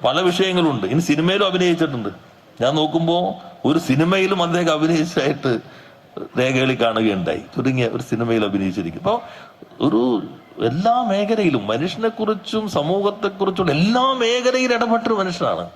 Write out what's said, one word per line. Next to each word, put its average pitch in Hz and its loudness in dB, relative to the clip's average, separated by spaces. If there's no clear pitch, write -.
പല 143 2
വിഷയങ്ങളുണ്ട്. 180 2
ഇനി 156 2
സിനിമയിലും 175 2
അഭിനയിച്ചിട്ടുണ്ട്. 165 0
ഞാൻ 135 2
നോക്കുമ്പോ 165 0
ഒരു 156 4
സിനിമയിലും 185 2
അദ്ദേഹം 170 0
അഭിനയിച്ചതായിട്ട് 151 0
രേഖകളിൽ 131 2
കാണുകയുണ്ടായി. 104 2
ചുരുങ്ങിയ 127 -2
ഒരു 110 -4
സിനിമയിൽ 113 0
അഭിനയിച്ചിരിക്കും. 95 -2
അപ്പൊ 208 0
ഒരു 120 2
എല്ലാ 220 0
മേഖലയിലും 202 0
മനുഷ്യനെക്കുറിച്ചും 214 -4
സമൂഹത്തെക്കുറിച്ചുള്ള 190 -2
എല്ലാ 233 2
മേഖലയിലും 247 0
ഇടപെട്ടൊരു 226 0
മനുഷ്യനാണ്. 160 -2